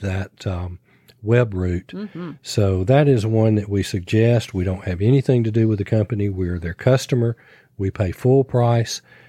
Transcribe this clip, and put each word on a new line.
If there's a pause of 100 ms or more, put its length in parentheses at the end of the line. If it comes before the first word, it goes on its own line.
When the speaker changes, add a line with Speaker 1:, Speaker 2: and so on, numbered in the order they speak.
Speaker 1:
that,
um, (440)
Webroot.
Speaker 2:
Mm-hmm. (100)
Speaker 1:
So
that
is
one
that
we
suggest.
We
don't
have
anything
to
do
with
the
company.
We're
their
customer. (400)
We
pay
full
price. (260)